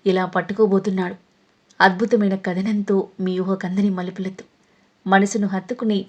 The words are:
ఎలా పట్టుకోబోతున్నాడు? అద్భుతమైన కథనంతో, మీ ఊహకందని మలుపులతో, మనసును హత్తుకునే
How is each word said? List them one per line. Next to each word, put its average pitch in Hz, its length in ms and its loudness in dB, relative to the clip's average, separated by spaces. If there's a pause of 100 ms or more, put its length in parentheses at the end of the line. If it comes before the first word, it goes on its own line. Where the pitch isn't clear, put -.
ఎలా 185 200 2
పట్టుకోబోతున్నాడు? 190 880 0 (680)
అద్భుతమైన 196 540 2
కథనంతో, 196 720 -2 (100)
మీ 185 200 -2
ఊహకందని 190 500 0
మలుపులతో, 185 540 -6 (640)
మనసును 196 400 2
హత్తుకునే 196 600 -4